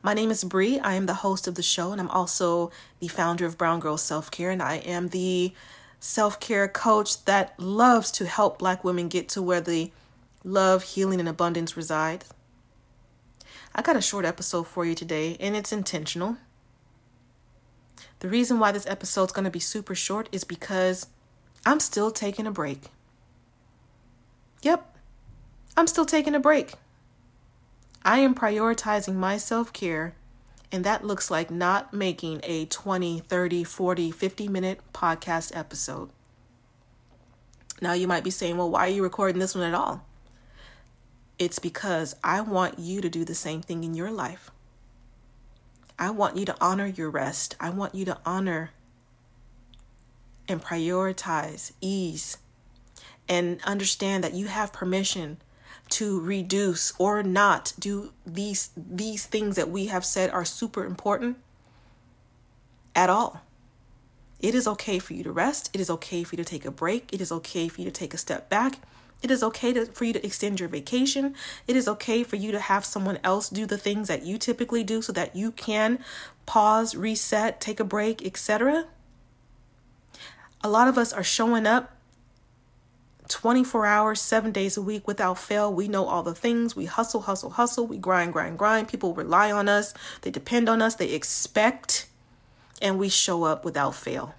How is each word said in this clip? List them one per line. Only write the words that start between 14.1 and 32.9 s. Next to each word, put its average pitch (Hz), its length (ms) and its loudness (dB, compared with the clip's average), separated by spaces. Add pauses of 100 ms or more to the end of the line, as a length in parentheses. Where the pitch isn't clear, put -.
episode 170 400 -2
for 175 180 -4
you 165 100 0
today, 165 460 -4
and 202 160 -2
it's 202 160 -4
intentional. 185 640 -4 (1800)
The 185 80 -6
reason 240 300 2
why 208 120 6
this 202 160 -4
episode's 190 460 0
gonna 196 180 -2
be 170 100 -6
super 202 340 -4
short 208 360 -4
is 185 140 -6
because 185 640 -2 (580)
I'm 294 160 4
still 214 300 0
taking 214 360 -6
a 214 40 -4
break. 147 380 -6 (1700)
Yep, 339 380 0 (760)
I'm 330 120 8
still 330 180 2
taking 294 300 2
a 285 60 4
break. 294 340 4 (1300)
I 214 140 6
am 262 160 6
prioritizing 214 800 0
my 190 240 0
self-care, 175 760 -4 (560)
and 180 140 -2
that 208 200 0
looks 202 260 -4
like 165 220 -2
not 180 420 0
making 170 480 -4
a 165 240 -4
twenty, 175 540 -2